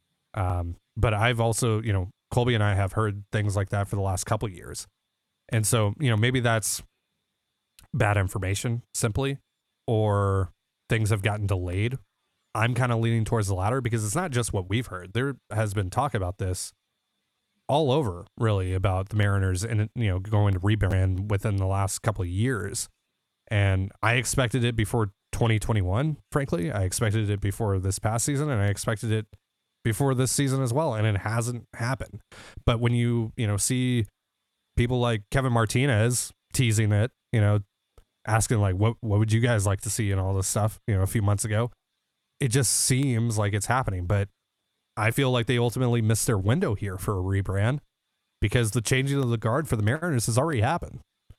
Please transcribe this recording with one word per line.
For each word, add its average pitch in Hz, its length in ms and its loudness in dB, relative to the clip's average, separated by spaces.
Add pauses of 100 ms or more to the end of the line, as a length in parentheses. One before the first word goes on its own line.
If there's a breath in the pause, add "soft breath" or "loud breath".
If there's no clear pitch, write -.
(340)
Um, 90 420 -2 (200)
but 110 160 2
I've 113 280 2
also, 113 420 0
you 113 100 -2
know, 95 180 -2 (200)
Colby 123 240 2
and 107 80 2
I 104 120 2
have 95 180 0
heard 104 400 -4
things 104 240 -2
like 98 140 -2
that 101 180 -2
for 104 80 -4
the 98 60 -2
last 95 200 -2
couple 117 240 -4
of 95 80 -10
years. - 320 -14 (640)
And 110 180 0
so, 107 320 2
you 143 100 0
know, 113 80 2
maybe 123 220 2
that's 113 460 2 (1080)
bad 104 240 2
information 101 680 -2 (120)
simply, 135 440 -2 (500)
or 101 640 2 (360)
things 110 220 2
have 107 120 0
gotten 104 260 -2
delayed. 98 500 -2 (560)
I'm 113 180 2
kinda 120 240 0
leaning 113 280 2
towards 107 240 0
the 98 80 -2
latter 123 240 -2
because 113 240 4
it's 104 100 -2
not 175 160 0
just 120 220 -2
what 92 160 -2
we've 113 180 0
heard. 92 260 -10
There 135 220 0 (160)
has 104 240 -2
been 95 160 0
talk 139 240 0
about 92 240 -2
this 92 340 -4 (960)
all 143 220 2
over, 110 360 -2 (120)
really, 98 360 0
about 95 340 0
the 107 80 -6
Mariners 98 480 2
and, 107 320 -2
you 113 120 0
know, 92 120 0
going 104 340 2
to 90 60 -2
rebrand 95 680 2
within 101 260 0
the 95 100 0
last 98 360 -2
couple 104 200 -2
of 87 60 -4
years. 98 600 -2 (600)
And 98 420 2 (120)
I 113 120 2
expected 123 500 0
it 120 120 0
before 110 340 0 (200)
twenty 113 280 2
twenty-one, 110 580 0 (160)
frankly. 160 380 -2
I 101 140 -2
expected 104 440 0
it 101 120 -2
before 101 380 -2
this 95 200 -2
past 113 260 -2
season, 147 240 -2
and 113 140 0
I 101 60 2
expected 107 440 -4
it 110 140 -2 (580)
before 131 300 0
this 123 180 0
season 135 300 0
as 117 100 -2
well, 147 220 -2
and 110 120 0
it 101 120 0
hasn't 117 460 -4 (100)
happened. 117 460 -6 (440 loud breath)
But 117 160 0
when 120 140 2
you, 117 420 0
you 107 100 -2
know, 104 120 0
see 127 480 0 (720)
people 120 220 2
like 117 320 -2
Kevin 131 220 0
Martinez 120 800 2 (220)
teasing 110 360 2
it, 107 200 2 (220)
you 113 80 2
know, 104 200 4 (640)
asking, 107 340 2
like, 95 160 2
"What, 113 240 2
what 104 180 2
would 107 120 2
you 110 100 4
guys 117 260 2
like 98 160 0
to - 80 -6
see?" 104 200 -2
and 98 80 0
all 95 160 0
this 95 120 0
stuff, - 400 0
you 110 80 0
know, 95 80 2
a 95 40 2
few 113 140 -2
months 101 240 2
ago, 110 260 -2 (720)
it 135 80 2
just 120 220 2
seems 120 640 0
like 104 160 0
it's 104 140 -2
happening. 98 400 -2
But 101 240 0 (680)
I 110 140 0
feel 131 200 0
like 120 160 0
they 123 120 2
ultimately 120 420 0
missed 113 260 0
their 110 120 2
window 117 380 0
here 95 200 -8
for 98 220 -4
a 90 40 -2
rebrand 98 580 0 (600)
because 110 300 2
the 120 100 0
changing 135 380 0
of 131 100 0
the 117 80 0
guard 123 320 -2
for - 80 0
the 104 60 0
Mariners 139 440 0
has 117 120 2
already 139 240 2
happened. 139 380 -2 (380)